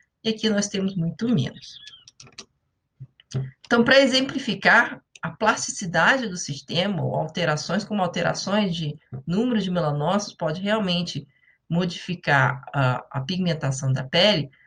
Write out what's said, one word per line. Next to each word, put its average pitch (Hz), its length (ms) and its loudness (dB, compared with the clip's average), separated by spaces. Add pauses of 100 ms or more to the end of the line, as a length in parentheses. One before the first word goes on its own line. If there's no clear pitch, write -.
(240)
e 220 60 -2
aqui 220 200 0
nós 202 180 0
temos 190 280 -2
muito 170 320 -2
menos. - 520 -2 (1900)
Então, 233 180 4
pra 262 160 6
exemplificar 262 1000 2 (200)
a 170 80 -6
plasticidade 214 960 0
do 180 100 -8
sistema, 170 680 -4
ou - 120 -2
alterações, 156 680 -2
como 208 180 -2
alterações 175 760 0
de 151 200 -6 (300)
número 220 340 0
de 185 120 -2
melanócitos, 160 640 0
pode 165 260 -4
realmente 180 640 -2 (400)
modificar 165 960 0 (100)
a, 131 380 0
a 131 100 -4
pigmentação 147 680 -2
da 135 120 0
pele. 180 460 2 (160)